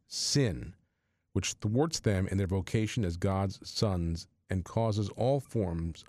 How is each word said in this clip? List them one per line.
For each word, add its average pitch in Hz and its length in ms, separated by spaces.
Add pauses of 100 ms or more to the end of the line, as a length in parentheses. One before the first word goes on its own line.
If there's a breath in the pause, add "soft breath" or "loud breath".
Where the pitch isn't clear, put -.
sin, 90 680 (580)
which - 220
thwarts 127 460
them 95 280
in 95 100
their 98 80
vocation 101 580
as 85 120
God's 95 420 (100)
sons 85 580 (240)
and 92 140
causes 107 460
all 131 300
forms 85 680